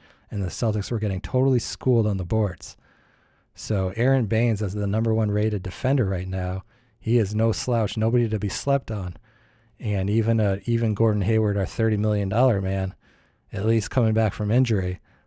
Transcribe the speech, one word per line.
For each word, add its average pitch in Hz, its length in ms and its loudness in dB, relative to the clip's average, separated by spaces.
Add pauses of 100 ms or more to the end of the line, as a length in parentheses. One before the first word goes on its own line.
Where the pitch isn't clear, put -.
(300)
and 101 140 -4
the 92 40 -2
Celtics 107 440 -2
were 110 80 -2
getting 98 220 -2
totally 131 380 2
schooled 117 460 0
on 101 120 0
the 90 80 -2
boards. 98 500 -2 (800)
So 95 400 -2
Aaron 127 300 2
Baines, 110 360 2
as 95 120 -2
the 104 140 -2
number 110 260 0
one 110 180 0
rated 104 320 0
defender 123 400 0
right 92 240 -2
now, 92 360 -4 (360)
he 120 180 2
is 104 160 2
no 110 200 2
slouch, 117 420 -2
nobody 113 320 2
to 104 120 -2
be 98 100 -2
slept 139 420 -2
on. 92 240 -6 (640)
And 101 280 0
even, 113 320 2
uh, 98 240 2
even 117 280 0
Gordon 107 280 2
Hayward, 107 340 2
our 98 100 0
thirty 110 300 0
million 104 320 0
dollar 110 340 2
man, 95 340 -2 (580)
at 101 120 -2
least 113 240 0
coming 113 240 2
back 107 200 0
from 104 180 -2
injury, 107 480 0 (280)